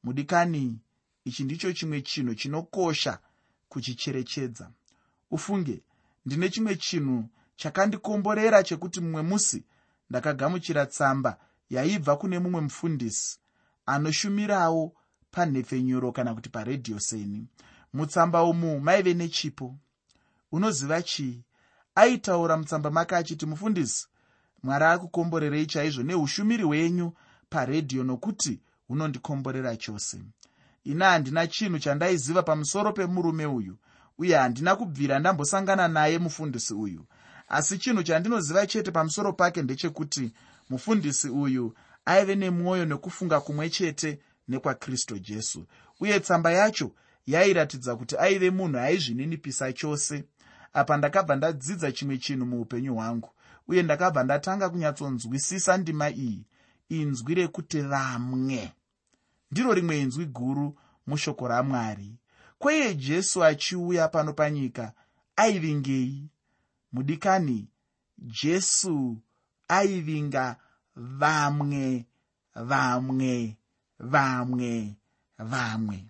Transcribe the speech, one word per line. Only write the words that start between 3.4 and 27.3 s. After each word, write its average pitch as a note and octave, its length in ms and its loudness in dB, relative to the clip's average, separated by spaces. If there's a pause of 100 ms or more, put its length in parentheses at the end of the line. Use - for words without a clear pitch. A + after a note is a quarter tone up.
kuchicherechedza. B2+ 1000 -6 (600)
Ufunge, E3 520 -2 (440)
ndine D#3+ 220 0
chimwe G#3 280 -2
chinhu C3 520 -2 (280)
chakandikomborera G#3 1040 4
chekuti F3 380 -6
mumwe D#3+ 220 -4
musi F3+ 420 0 (460)
ndakagamuchira D3 760 0
tsamba C3+ 520 0 (320)
yaibva D#3 460 2
kune F3+ 220 -2
mumwe F3+ 220 -2
mufundisi C#3 760 -4 (480)
anoshumirawo E3 1080 0 (360)
panhepfenyuro B2+ 840 0
kana A#2+ 220 -2
kuti A2+ 140 -12
paredhiyo A#2 520 -6
seni. G#2+ 460 -6 (460)
Mutsamba E3 520 2
umu E3+ 360 0
maive F3+ 340 4
nechipo. D3 640 -6 (760)
Unoziva E3 500 0
chii? B2 420 -6 (500)
Aitaura F3+ 640 4
mutsamba D3+ 340 -2
make E3 260 0
achiti, D#3+ 300 -4
"Mufundisi, E3 600 -2 (560)
Mwari C#3 220 2
akukomborerei E3 840 2
chaizvo D3 360 -2
neushumiri F#3 600 0
hwenyu E3+ 500 2 (380)